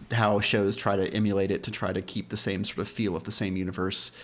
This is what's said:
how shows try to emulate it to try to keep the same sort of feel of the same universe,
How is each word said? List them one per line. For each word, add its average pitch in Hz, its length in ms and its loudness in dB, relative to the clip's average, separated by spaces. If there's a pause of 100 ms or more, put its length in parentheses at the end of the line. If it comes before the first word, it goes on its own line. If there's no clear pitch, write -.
(120)
how 104 300 4
shows 101 340 4
try 101 220 2
to 95 160 0
emulate 101 360 2
it 98 140 -2
to 107 80 -6
try 98 220 -2
to 95 80 -2
keep - 260 -8
the 104 100 -6
same 98 280 0
sort - 140 -4
of 101 100 -2
feel 101 260 0
of 82 80 -4
the 107 80 -6
same 98 240 0
universe, 92 560 -2 (120)